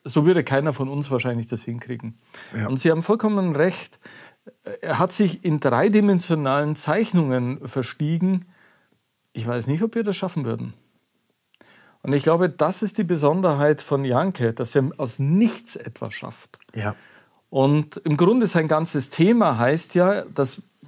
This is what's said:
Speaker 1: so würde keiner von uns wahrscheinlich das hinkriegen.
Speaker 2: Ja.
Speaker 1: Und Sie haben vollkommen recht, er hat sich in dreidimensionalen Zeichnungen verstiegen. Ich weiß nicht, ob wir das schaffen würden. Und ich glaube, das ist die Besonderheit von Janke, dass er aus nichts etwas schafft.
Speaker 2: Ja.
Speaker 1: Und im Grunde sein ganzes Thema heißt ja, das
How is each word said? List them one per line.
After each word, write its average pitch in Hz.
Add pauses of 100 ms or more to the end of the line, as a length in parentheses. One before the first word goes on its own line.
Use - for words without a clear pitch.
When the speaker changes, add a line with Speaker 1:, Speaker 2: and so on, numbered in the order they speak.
Speaker 1:
so 147
würde 175
keiner 139
von 131
uns 143
wahrscheinlich 120
das -
hinkriegen. 117 (420)
Speaker 2:
Ja. 110
Speaker 1:
Und 131
Sie 165
haben 160
vollkommen 202
recht, - (840)
er 139
hat 277
sich 180
in 151
dreidimensionalen 156
Zeichnungen 147
verstiegen. 165 (880)
Ich 113
weiß 120
nicht, 156
ob 226
wir 226
das 202
schaffen 175
würden. 117 (1300)
Und 135
ich 139
glaube, 170
das 165
ist 202
die 214
Besonderheit 151
von 139
Janke, 131
dass 117
er 135
aus 127
nichts 185
etwas -
schafft. - (160)
Speaker 2:
Ja. 104 (540)
Speaker 1:
Und 147
im 147
Grunde 208
sein 160
ganzes 156
Thema 185
heißt 135
ja, 185 (100)
das - (260)